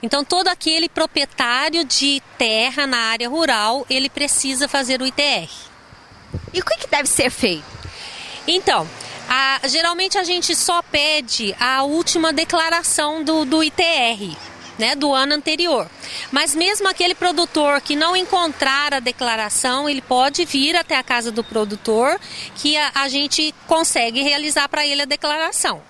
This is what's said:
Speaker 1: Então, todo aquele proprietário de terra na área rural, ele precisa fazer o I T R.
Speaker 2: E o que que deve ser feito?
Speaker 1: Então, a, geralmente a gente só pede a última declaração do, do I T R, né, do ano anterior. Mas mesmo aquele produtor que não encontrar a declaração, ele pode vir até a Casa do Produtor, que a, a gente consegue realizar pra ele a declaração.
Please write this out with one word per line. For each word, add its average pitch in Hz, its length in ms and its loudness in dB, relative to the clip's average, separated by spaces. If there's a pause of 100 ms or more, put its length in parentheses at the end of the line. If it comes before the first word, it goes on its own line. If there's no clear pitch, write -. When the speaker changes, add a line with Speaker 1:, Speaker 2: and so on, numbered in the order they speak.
Speaker 1:
Então, 277 240 -2
todo 359 220 2
aquele 330 420 0
proprietário 294 960 0
de 277 380 0 (160)
terra 247 480 2
na 254 100 0
área 226 320 0
rural, 254 580 2
ele 262 220 0
precisa 277 580 -2
fazer 262 320 0
o 262 60 -2
I 262 60 -2
T 285 100 -2
R. 240 280 0 (1040)
Speaker 2:
E 359 40 0
o 359 60 -4
que 659 140 0
que - 80 -10
deve 285 200 0
ser - 220 2
feito? 175 340 -2 (840)
Speaker 1:
Então, 294 420 2 (420)
a, 269 360 2
geralmente 349 500 0
a 381 60 2
gente 349 320 0
só 349 260 2
pede 285 760 0
a 262 240 2
última 320 500 2
declaração 320 920 0
do, 311 220 2
do 311 180 2
I 311 60 2
T 359 140 0
R, 233 540 0 (420)
né, 240 160 2
do 285 180 2
ano 269 220 2
anterior. 302 520 0 (440)
Mas 294 240 0
mesmo 392 320 2
aquele 359 260 2
produtor 302 680 2
que 285 160 -2
não 330 200 2
encontrar 294 760 0
a 269 80 0
declaração, 247 880 -2
ele 277 140 -2
pode 277 440 2
vir 285 300 0
até 330 200 0
a 254 80 0
Casa 240 280 -2
do 226 120 -2
Produtor, 220 760 0 (360)
que 294 200 2
a, 294 200 2
a 277 120 2
gente 285 460 0 (140)
consegue 277 560 2
realizar 285 440 0
pra 294 160 0
ele 285 200 0
a - 20 0
declaração. 294 760 -2 (100)